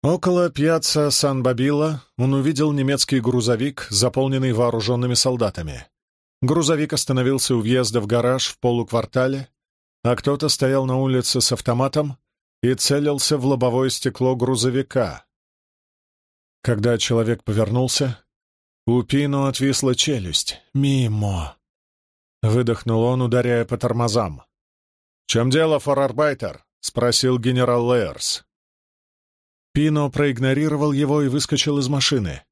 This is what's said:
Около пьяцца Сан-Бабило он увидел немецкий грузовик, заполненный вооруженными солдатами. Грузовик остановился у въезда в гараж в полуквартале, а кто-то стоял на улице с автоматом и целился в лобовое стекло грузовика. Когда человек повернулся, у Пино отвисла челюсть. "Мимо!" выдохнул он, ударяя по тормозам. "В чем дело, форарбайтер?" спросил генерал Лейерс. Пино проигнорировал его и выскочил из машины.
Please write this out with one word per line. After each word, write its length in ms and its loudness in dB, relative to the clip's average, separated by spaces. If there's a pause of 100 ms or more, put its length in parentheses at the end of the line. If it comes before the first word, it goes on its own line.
Около 480 2
пьяцца 600 0
Сан-Бабило 920 0 (160)
он 160 2
увидел 380 0
немецкий 480 0
грузовик, 720 0
заполненный 600 0
вооруженными 640 0
солдатами. 720 -4 (560)
Грузовик 500 0
остановился 640 0
у 40 2
въезда 400 0
в 60 -6
гараж 420 0
в 100 -12
полуквартале, 920 -2 (560)
а 100 2
кто-то 340 -2
стоял 380 0
на 120 -2
улице 420 0
с 100 2
автоматом 680 -2 (460)
и 120 2
целился 600 0
в 80 -2
лобовое 460 2
стекло 460 -2
грузовика. 920 -2 (1400)
Когда 340 0
человек 460 0
повернулся, 840 -2 (640)
у 160 2
Пино 440 0
отвисла 500 0
челюсть. 680 -4 (120)
"Мимо!" 840 0 (840)
выдохнул 640 2
он, 200 2
ударяя 420 2
по 120 -4
тормозам. 680 -2 (840)
"В 60 -6
чем 180 2
дело, 300 2
форарбайтер?" 840 -2 (160)
спросил 600 0
генерал 460 2
Лейерс. 580 -2 (1300)
Пино 340 2
проигнорировал 840 0
его 300 0
и 60 2
выскочил 500 0
из 100 -2
машины. 640 -2